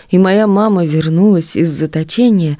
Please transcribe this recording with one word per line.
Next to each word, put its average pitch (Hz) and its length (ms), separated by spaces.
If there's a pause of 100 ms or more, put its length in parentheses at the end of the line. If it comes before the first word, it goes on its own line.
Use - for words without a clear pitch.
и 185 80
моя 190 300
мама 196 380
вернулась 160 720
из 165 120
заточения, 156 920